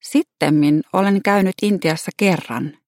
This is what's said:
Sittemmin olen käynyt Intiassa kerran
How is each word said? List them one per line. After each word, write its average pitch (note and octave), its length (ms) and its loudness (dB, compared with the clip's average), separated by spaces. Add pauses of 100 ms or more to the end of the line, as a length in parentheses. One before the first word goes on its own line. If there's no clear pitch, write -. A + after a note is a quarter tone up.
Sittemmin D3+ 800 0 (100)
olen G3 300 2
käynyt G3 400 2
Intiassa F3+ 540 -2
kerran C#3+ 720 -2